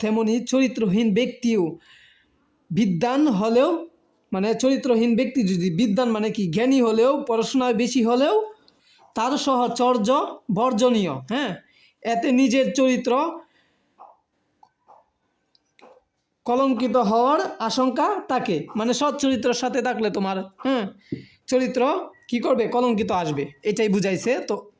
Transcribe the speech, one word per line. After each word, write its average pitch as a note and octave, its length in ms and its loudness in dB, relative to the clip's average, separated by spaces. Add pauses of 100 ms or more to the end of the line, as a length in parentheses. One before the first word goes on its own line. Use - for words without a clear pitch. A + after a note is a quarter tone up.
তেমনি A3 320 2 (180)
চরিত্রহীন A3+ 560 2 (100)
ব্যক্তিও A#3 440 0 (1080)
বিদ্বান G#3+ 500 0 (200)
হলেও, A#3 300 2 (640)
মানে F#3+ 140 0 (140)
চরিত্রহীন A#3+ 560 2
ব্যক্তি C4 220 -2 (100)
যদি, F#3 180 0 (120)
বিদ্বান A#3+ 360 0
মানে G#3+ 200 -2
কি, G3+ 80 -2 (100)
জ্ঞানী C4 320 2
হলেও, A3 260 4 (160)
পড়াশোনায় A#3 540 0
বেশি B3 260 0
হলেও C#4 260 2 (840)
তার A#3+ 160 -2 (140)
সহচর্য B3 600 2 (480)
বর্জনীয়। A3 580 2 (180)
হ্যাঁ, C4 180 -2 (640)
এতে A#3 160 0 (120)
নিজের C4 260 4 (120)
চরিত্র B3 340 2 (3250)
কলঙ্কিত B3+ 480 0 (140)
হওয়ার C4 300 2 (280)
আশঙ্কা C4 380 0 (260)
থাকে, A#3+ 240 -2 (220)
মানে A#3 220 -2
সৎ C#4+ 220 0
চরিত্রের B3+ 400 0
সাথে B3 260 -2
থাকলে A3 280 -2
তোমার, F#3+ 200 -2 (280)
হ্যাঁ, B3 200 0 (680)
চরিত্র B3 320 0 (480)
কি A#3+ 160 -2
করবে, A#3 180 2 (120)
কলঙ্কিত A#3 340 0 (120)
আসবে, D3 220 -4 (260)
এটাই G#3+ 240 0
বুঝাইছে। G3 380 0 (160)
তো G#3+ 60 -4 (260)